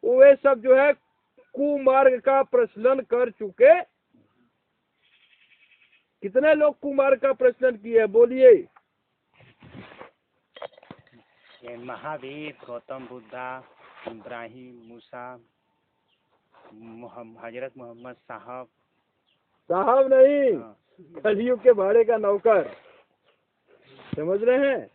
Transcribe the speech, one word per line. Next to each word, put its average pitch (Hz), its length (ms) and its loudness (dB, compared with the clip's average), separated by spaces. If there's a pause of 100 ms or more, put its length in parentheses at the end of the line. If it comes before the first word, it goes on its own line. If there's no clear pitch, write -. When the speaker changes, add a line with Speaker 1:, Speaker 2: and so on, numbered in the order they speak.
Speaker 1:
वे 262 300 8
सब 277 200 0
जो 254 220 2
है 285 180 2 (440)
कुमार्ग 262 800 0
का 269 220 0
प्रचलन 247 580 -2
कर 240 300 -4
चुके। 240 500 2 (2500)
कितने 262 320 0
लोग 302 240 -2
कुमार्ग 269 400 -2
का 269 140 -2
प्रचलन 254 440 -2
किए, 220 300 0
बोलिए? 240 600 4 (3000)
Speaker 2:
ये 120 120 -20
महावीर, 135 800 -16 (120)
गौतम 120 320 -18
बुद्धा, 127 680 -18 (440)
इब्राहिम, 117 800 -20
मूसा, 123 520 -20 (1300)
मोहम-, 113 680 -20
हजरत 123 340 -14
मोहम्मद 120 360 -20
साहब। 120 540 -20 (1000)
Speaker 1:
साहब 254 440 0
नहीं, 269 440 2
Speaker 2:
हाँ। 131 640 -18
Speaker 1:
कलयुग 214 420 -4
के 254 100 6
भाड़े 208 320 2
का 226 120 0
नौकर, 208 540 0 (1500)
समझ 180 260 -4
रहे 262 280 0
हैं? 165 240 -8